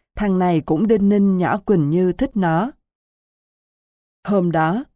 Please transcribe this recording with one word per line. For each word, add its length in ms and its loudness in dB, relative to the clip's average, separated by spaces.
thằng 220 0
này 220 0
cũng 260 -2
đinh 220 2
ninh 300 2
nhỏ 200 -2
Quỳnh 320 0
Như 220 0
thích 220 -4
nó. 360 0
Hôm 280 0
đó, 320 0